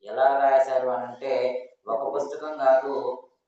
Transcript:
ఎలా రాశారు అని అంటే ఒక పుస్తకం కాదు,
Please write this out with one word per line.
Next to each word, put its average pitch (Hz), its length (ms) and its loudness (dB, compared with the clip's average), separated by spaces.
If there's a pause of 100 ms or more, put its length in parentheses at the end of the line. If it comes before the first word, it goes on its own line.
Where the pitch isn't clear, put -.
ఎలా 139 460 2
రాశారు 131 380 2
అని 123 180 -2
అంటే 127 580 -4 (240)
ఒక 123 280 -4
పుస్తకం 147 420 -6
కాదు, 131 680 0 (240)